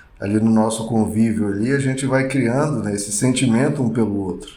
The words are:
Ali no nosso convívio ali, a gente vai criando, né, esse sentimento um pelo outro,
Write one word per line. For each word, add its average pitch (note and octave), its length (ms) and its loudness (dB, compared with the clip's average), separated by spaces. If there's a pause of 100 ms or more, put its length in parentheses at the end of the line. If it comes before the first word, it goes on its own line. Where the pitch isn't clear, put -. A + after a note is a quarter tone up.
(200)
Ali G#2 200 0
no A2 100 2
nosso A2 380 2
convívio G#2+ 600 0
ali, G#2 220 -2
a C#3+ 60 2
gente C3+ 300 -2
vai C3+ 200 2
criando, C3+ 540 0
né, G2+ 140 -2
esse G2+ 160 -6
sentimento B2+ 720 2
um A2+ 80 0
pelo G#2+ 260 0
outro, F#2+ 400 -8